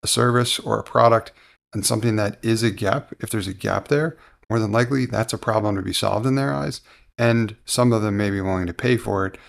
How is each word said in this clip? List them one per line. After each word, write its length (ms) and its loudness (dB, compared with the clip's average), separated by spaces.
a 40 -6
service 520 2
or 180 -2
a 60 -6
product 480 2
and 100 -4
something 340 0
that 260 -2
is 180 2
a 80 2
gap. 500 -2
If 120 -8
there's 160 -4
a 60 -8
gap 340 -4
there, 300 0
more 80 2
than 120 0
likely 360 0
that's 260 -2
a 60 -6
problem 380 0
to 40 -4
be 120 -4
solved 340 0
in 80 2
their 180 -2
eyes, 280 -4
and 380 2
some 260 2
of 120 2
them 140 0
may 120 2
be 120 -2
willing 260 0
to 60 -6
pay 240 0
for 280 -2
it 240 -8